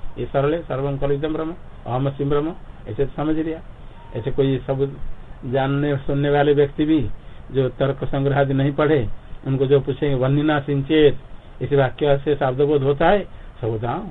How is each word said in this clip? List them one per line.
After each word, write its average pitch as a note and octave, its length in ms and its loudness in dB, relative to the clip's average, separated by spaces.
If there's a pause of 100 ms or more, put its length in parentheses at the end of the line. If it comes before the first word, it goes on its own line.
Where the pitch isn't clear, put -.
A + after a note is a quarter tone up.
(180)
ये A#2+ 80 -4
सरल C#3 280 0
है, E3+ 80 -4
सर्वम C#3 340 -4
कलितम C#3+ 380 0
ब्रह्म, D#3+ 200 -4 (320)
अहम B2+ 200 -2
अस्मि C#3 200 -2
ब्रह्म, D3 260 0 (360)
ऐसे C3+ 180 -2
समझ D3+ 300 -2
लिया। D#3+ 240 -4 (560)
ऐसे A2 140 -4
कोई C3+ 280 2
सब C#3 380 -2 (500)
जानने C#3 500 0
सुनने C#3+ 340 0
वाले D3 220 4
व्यक्ति C#3+ 320 2
भी D3+ 260 2 (420)
जो B2+ 160 2
तर्क C3+ 360 -2
संग्रह C#3 360 0
आदि C#3 140 2
नहीं C3+ 180 2
पढ़े, C#3+ 360 2 (380)
उनको C3+ 200 2
जो C#3 140 6
पूछेंगे, C#3 360 0
"वन्निना C#3+ 440 2
सिंचेत", C#3+ 560 4 (460)
इस C#3 100 -2
वाक्य C#3 460 4
से C#3 180 0
शाब्दबोध C#3 460 2
होता C#3+ 260 2
है? G3 160 4 (360)
सब A2+ 80 -2
होता, A#2 220 -4 (200)